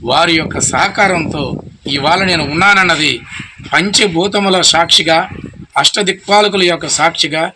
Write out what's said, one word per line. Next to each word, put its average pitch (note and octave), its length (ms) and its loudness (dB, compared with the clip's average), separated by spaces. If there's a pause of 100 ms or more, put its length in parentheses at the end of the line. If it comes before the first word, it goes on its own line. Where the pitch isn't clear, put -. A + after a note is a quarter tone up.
వారి D#3 300 2
యొక్క D#3+ 260 -2
సహకారంతో D#3+ 1000 -2 (260)
ఇవాళ D3 360 0
నేను E3 280 0
ఉన్నానన్నది E3 720 2 (520)
పంచభూతముల G3 880 0
సాక్షిగా, D#3+ 680 2 (480)
అష్టదిక్పాలకుల G3 840 0
యొక్క E3+ 240 0
సాక్షిగా D#3+ 680 -2